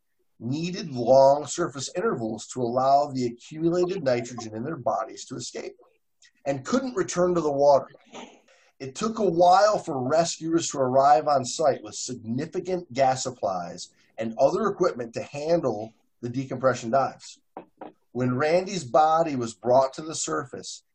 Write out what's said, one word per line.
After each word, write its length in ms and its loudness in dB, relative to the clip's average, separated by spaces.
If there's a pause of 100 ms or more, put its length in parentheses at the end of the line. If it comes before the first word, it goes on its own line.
(400)
needed 500 -6
long 560 6
surface 500 -6
intervals 520 -4
to 140 -6
allow 500 2
the 140 -2
accumulated 760 -2
nitrogen 540 -4
in 80 -6
their 120 -8
bodies 500 -6
to 100 -12
escape 380 -12 (720)
and 180 -4
couldn't 320 -2
return 380 0
to 60 0
the 120 0
water. 360 4 (880)
It 160 -12
took 240 -4
a 120 2
while 480 6
for 300 -6
rescuers 640 0
to 80 -4
arrive 500 4
on 160 2
site 380 0
with 120 -14
significant 1000 -6
gas 300 4
supplies 640 -6 (280)
and 220 -6
other 300 4
equipment 460 -2
to 80 -6
handle 720 -2 (300)
the 80 -6
decompression 600 -2
dives. 480 -2 (720)
When 240 -2
Randy's 480 0
body 520 2
was 180 -6
brought 400 2
to 80 -12
the 120 -10
surface, 680 -8 (120)